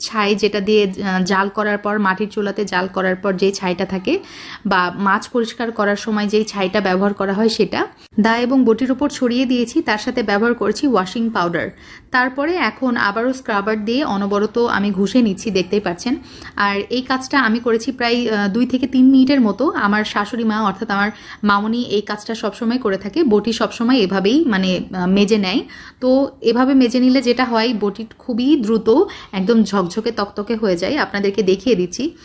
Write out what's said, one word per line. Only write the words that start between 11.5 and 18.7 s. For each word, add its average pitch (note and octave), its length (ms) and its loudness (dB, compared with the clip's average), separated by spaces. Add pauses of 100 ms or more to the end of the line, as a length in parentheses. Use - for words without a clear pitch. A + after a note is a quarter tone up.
তারপরে C4 440 0
এখন B3+ 420 -2
আবারও A3+ 360 0
স্ক্রাবার A3 520 -4
দিয়ে B3 200 0
অনবরত G3+ 540 -2
আমি G#3 320 0
ঘষে G3 320 2
নিচ্ছি, G#3 280 -2
দেখতেই F#3+ 300 0
পাচ্ছেন। G3+ 360 -4 (400)
আর G3+ 200 0 (140)
এই B3+ 120 -2
কাজটা C4 380 -2
আমি A3+ 200 2
করেছি A#3 320 -2
প্রায়, A#3+ 340 0
আহ, G#3 220 0
দুই A#3 180 0
থেকে C4 200 -2